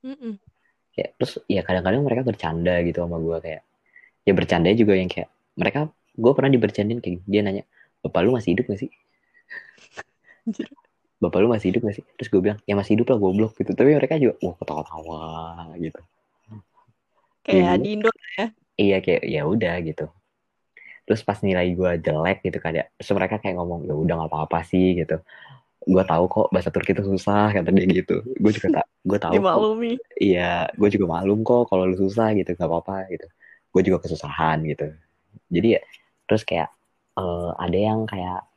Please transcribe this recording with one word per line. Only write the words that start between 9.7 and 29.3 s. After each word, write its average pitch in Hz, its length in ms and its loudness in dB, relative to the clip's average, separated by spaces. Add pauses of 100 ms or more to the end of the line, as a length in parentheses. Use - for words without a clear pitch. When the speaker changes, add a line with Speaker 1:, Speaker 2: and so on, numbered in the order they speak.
Speaker 1:
Anjir. - 240 -6 (480)
Speaker 2:
"Bapak 87 240 0
lu 113 80 4
masih 107 240 0
hidup 113 160 0
gak 101 100 -6
sih?" - 60 -20 (100)
Terus - 160 -12
gua 95 140 4
bilang, 104 140 0 (100)
"Ya 101 100 2
masih 104 160 0
hidup 117 160 2
lah, 123 80 4
goblok," 101 400 0
gitu. - 140 -4
Tapi 135 240 6
mereka 135 240 0
juga, 120 240 2
wah, 87 100 -6
ketawa-tawa 78 680 -10 (600)
gitu. 80 180 -8 (1500)
Speaker 1:
Kayak 185 160 4
Speaker 2:
Iya. 180 220 4
Speaker 1:
di 208 140 -2
Indo 214 120 2 (280)
ya? 202 80 -2 (300)
Speaker 2:
Iya, 98 200 2 (100)
kayak, 87 200 2
ya 78 180 -4
udah 87 400 0
gitu. 78 220 -6 (1000)
Terus 107 160 0
pas 101 240 -2
nilai 90 320 2
gua 87 240 0
jelek 80 400 0
gitu 90 160 -4
kan 82 160 -4
ya, 82 120 -2 (120)
terus - 160 -6
mereka 98 240 0
kayak 95 240 -4
ngomong, 85 240 -6
"Ya 76 80 -4
udah, 78 200 0 (120)
nggak 78 80 -6
apa-apa 78 320 -2
sih," 92 320 2
gitu. 82 240 -4 (640)
"Gua 92 160 4
tahu 87 240 2
kok 104 240 2
bahasa - 240 -2
Turki 95 240 0
itu 98 80 -2
susah," 101 480 2
kata 90 160 0
dia 95 160 4
gitu. 90 400 0 (160)
Gua 107 80 6
juga 104 180 -2 (140)
ta-, - 80 -6 (160)
gua 98 160 0
tahu 180 160 2